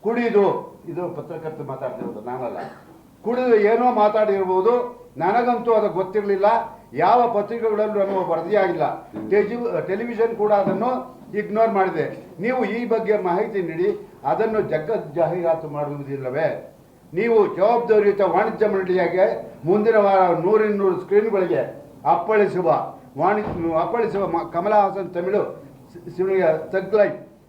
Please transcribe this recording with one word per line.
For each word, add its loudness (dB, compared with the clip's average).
ಕುಡಿದು, 0
ಇದು -6
ಪತ್ರಕರ್ತರು -10
ಮಾತಾಡ್ತಿರೋದು -8
ನಾನಲ್ಲ, -8
ಕುಡಿದು 2
ಏನೋ 4
ಮಾತಾಡಿರ್ಬೋದು, 2
ನನಗಂತೂ 0
ಅದು 2
ಗೊತ್ತಿರಲಿಲ್ಲ. 0
ಯಾವ 4
ಪತ್ರಿಕೆಗಳಲ್ಲೂ -2
ನನಗೆ 0
ವರದಿಯಾಗಿಲ್ಲ. -2
ಟೆಜಿ-, 0
ಟೆಲಿವಿಷನ್ -2
ಕೂಡ 2
ಅದನ್ನು -2
ಇಗ್ನೋರ್ 0
ಮಾಡಿದೆ. -2
ನೀವು -2
ಈ -4
ಬಗ್ಗೆ 0
ಮಾಹಿತಿ -2
ನೀಡಿ, -4
ಅದನ್ನು 0
ಜಗತ್ -4
ಜಾಹೀರಾತು 0
ಮಾಡುವುದಿಲ್ಲವೇ? -6
ನೀವು 2
ಜವಾಬ್ದಾರಿಯುತ 4
ವಾಣಿಜ್ಯ 2
ಮಂಡಳಿಯಾಗೆ 2
ಮುಂದಿನ 4
ವಾರ 4
ನೂರಿನ್ನೂರು 2
ಸ್ಕ್ರೀನ್‌ಗಳಿಗೆ 0
ಅಪ್ಪಳಿಸುವ 2
ವಾಣಿ-, -2
ಅಪ್ಪಳಿಸುವ 0
ಮ-, -4
ಕಮಲ 0
ಹಾಸನ್ 0
ತಮಿಳು -2
ಸಿ-, -18
ಸಿನಿಮಾ 2
ಥಗ್ -4
ಲೈಫ್ 2